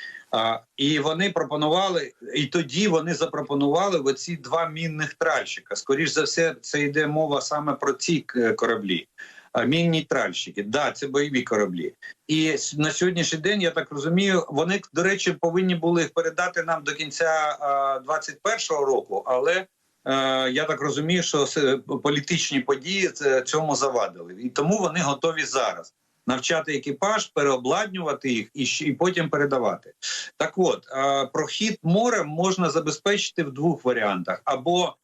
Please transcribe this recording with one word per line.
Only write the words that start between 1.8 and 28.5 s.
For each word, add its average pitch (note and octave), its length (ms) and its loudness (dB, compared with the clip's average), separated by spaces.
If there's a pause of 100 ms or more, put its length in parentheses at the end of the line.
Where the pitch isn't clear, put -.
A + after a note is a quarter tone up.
і D3+ 100 0
тоді E3 420 0
вони E3 260 2
запропонували D3+ 840 0
оці C#3 380 -2
два D#3 320 -2
мінних D#3 440 -4
тральщика. C#3+ 600 -2
Скоріш C#3+ 360 0
за D3+ 120 2
все, E3 380 0
це D3+ 200 -4
йде D3 260 2
мова D3+ 340 0
саме D3+ 320 -2
про C#3 200 0
ці D#3 260 0
к-, A2+ 340 0
кораблі. G#2 540 -2 (440)
А, B2 120 0
мінні D#3+ 380 2
тральщики, G2+ 640 -4
да, B2+ 280 -2
це - 160 -8
бойові C#3 360 0
кораблі. G2 500 -2 (340)
І D#3 220 2
с-, D3 280 -4
на D3+ 140 0
сьогоднішній E3 480 0
день, G3 220 2
я E3+ 100 2
так D#3+ 200 -4
розумію, E3+ 580 2
вони, E3 320 0 (120)
до E3 100 2
речі, F#3+ 280 2
повинні F3 440 2
були E3+ 260 2
їх D3 120 -4
передати E3+ 500 -2
нам D#3+ 200 -2
до D3+ 100 -2
кінця, D#3 640 0
а, C#3 400 0
двадцять D3+ 420 -6
першого G3+ 440 0
року, G#2 400 0
але, D3+ 400 2 (400)
е, C3 460 0
я D3 140 0
так D3 160 -4
розумію, D3+ 420 0
що C#3+ 240 0
с-, C#3 300 2 (260)
політичні D3 560 0
події D3+ 480 0
ц-, C3 340 2
цьому D3+ 340 0
завадили. F#2 640 -2
І B2 80 -4
тому D#3+ 280 0
вони F3 220 0
готові D3+ 440 0
зараз G#2 500 -2 (340)
навчати D#3+ 500 -2
екіпаж, F#3+ 500 -2
переобладнювати D3 1040 0
їх A2+ 220 -2